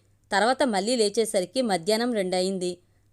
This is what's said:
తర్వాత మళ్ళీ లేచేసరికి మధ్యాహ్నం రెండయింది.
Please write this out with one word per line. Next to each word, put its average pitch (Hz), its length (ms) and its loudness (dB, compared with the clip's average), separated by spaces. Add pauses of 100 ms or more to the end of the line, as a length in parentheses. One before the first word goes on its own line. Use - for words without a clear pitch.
(320)
తర్వాత 233 320 2
మళ్ళీ 220 320 0
లేచేసరికి 214 680 0
మధ్యాహ్నం 220 520 0
రెండయింది. 185 640 -2 (360)